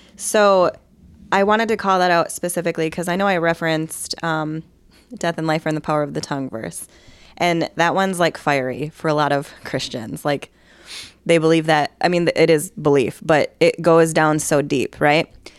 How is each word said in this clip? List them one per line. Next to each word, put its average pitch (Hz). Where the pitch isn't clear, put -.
So 196
I 196
wanted 214
to 220
call 190
that 180
out 170
specifically 165
'cause 175
I 175
know 196
I 190
referenced, 165
um, 156
"Death 170
and 160
life 160
are 156
in 156
the 151
power 151
of 143
the 151
tongue" 139
verse. -
And 170
that 165
one's, 190
like, 165
fiery 135
for -
a 151
lot 147
of 143
Christians. 127
Like, 143
they 170
believe 160
that, 151
I -
mean, 175
it 160
is 160
belief, 143
but 151
it 170
goes 165
down 156
so 147
deep, 139
right? 147